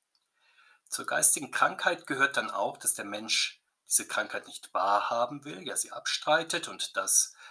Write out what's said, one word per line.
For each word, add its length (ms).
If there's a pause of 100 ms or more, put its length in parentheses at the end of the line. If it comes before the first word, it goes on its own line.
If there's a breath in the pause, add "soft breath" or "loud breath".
(880 soft breath)
Zur 160
geistigen 440
Krankheit 560
gehört 300
dann 160
auch, 240
dass 180
der 120
Mensch 560 (260)
diese 180
Krankheit 420
nicht 260
wahrhaben 720
will, 200
ja, 120
sie 160
abstreitet 760
und 300
das 360 (180 loud breath)